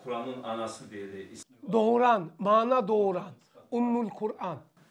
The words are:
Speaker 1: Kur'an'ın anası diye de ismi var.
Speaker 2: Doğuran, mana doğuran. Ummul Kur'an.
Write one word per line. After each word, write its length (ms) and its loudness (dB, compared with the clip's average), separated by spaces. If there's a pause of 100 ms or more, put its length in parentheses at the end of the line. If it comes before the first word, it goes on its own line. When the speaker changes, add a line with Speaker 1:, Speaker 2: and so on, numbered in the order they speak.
Speaker 1:
Kur'an'ın 380 -6
anası 480 -8
diye 220 -12
de 180 -12
ismi 320 -20
var. 100 -8
Speaker 2:
Doğuran, 640 4
mana 500 4
doğuran. 440 2 (380)
Ummul 400 0
Kur'an. 480 -6 (320)